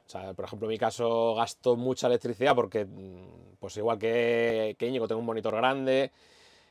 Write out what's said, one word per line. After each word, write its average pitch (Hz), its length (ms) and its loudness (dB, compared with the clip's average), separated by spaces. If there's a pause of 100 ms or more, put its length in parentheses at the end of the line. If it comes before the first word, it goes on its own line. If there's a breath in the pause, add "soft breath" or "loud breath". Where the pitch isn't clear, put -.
O - 20 -20
sea, 95 240 -12
por 92 120 -10
ejemplo, 107 220 -8
en 110 40 -2
mi 110 80 -2
caso 117 560 2
gasto 117 400 2
mucha 127 320 0
electricidad 123 480 2
porque, 107 300 0
mm, 92 760 -16
pues 98 160 -14
igual 110 240 0
que, 113 800 2
que 117 80 0
Íñigo, 123 200 -2
tengo 110 120 -2
un 117 60 -6
monitor 113 280 -2
grande, 131 580 2 (580 soft breath)